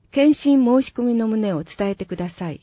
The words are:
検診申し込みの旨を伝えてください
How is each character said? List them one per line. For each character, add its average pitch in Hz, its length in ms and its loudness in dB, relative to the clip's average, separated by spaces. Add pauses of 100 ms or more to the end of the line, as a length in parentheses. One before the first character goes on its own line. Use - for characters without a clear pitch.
(100)
検 285 260 4
診 277 280 2
申 247 180 4
し - 100 -8
込 240 100 -6
み 240 120 0
の 226 140 0
旨 214 240 -2
を 156 100 -4
伝 202 280 -6
え 196 40 -4
て 190 120 -10
く 180 100 -10
だ 175 140 -8
さ 170 200 -10
い 131 120 -12